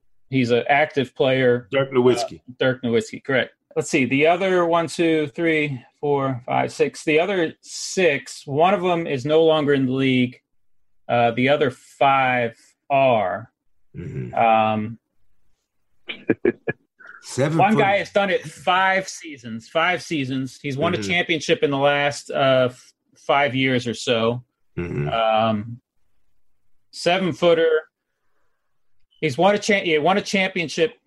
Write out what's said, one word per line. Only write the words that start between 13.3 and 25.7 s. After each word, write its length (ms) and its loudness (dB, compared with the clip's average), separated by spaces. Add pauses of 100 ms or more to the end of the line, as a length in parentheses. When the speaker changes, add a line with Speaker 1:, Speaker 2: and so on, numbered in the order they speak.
Speaker 2:
Mm-hmm. 400 -10
Speaker 1:
Um, 640 0 (2250)
Speaker 2:
Seven 320 -2
Speaker 1:
one 160 4
Speaker 2:
foot- 60 4
Speaker 1:
guy 180 2
has 140 -6
done 180 2
it 140 0
five 640 0
seasons. 640 -14
Five 340 0
seasons. 580 -6
He's 160 -8
won 160 -2
Speaker 2:
Mm-hmm. 80 -4
Speaker 1:
a 40 -6
championship 580 -2
in 80 0
the 60 -2
last, 520 0
uh, 400 2
f-, 240 -16 (220)
five 400 0
years 320 0
or 60 -4
so. 500 -2 (340)
Speaker 2:
Mm-hmm. 300 -4
Speaker 1:
Um, 720 0 (1120)